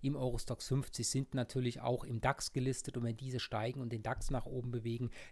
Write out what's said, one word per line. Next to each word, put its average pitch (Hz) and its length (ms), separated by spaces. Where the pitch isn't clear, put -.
im 143 140
Euro 127 220
Stoxx - 300
fünfzig 127 400
sind - 260
natürlich 123 480
auch 123 220
im 117 180
dax - 320
gelistet 131 440
und 120 60
wenn 113 140
diese 127 220
steigen 117 420
und 120 100
den 110 120
dax - 260
nach 120 160
oben 123 260
bewegen, 117 380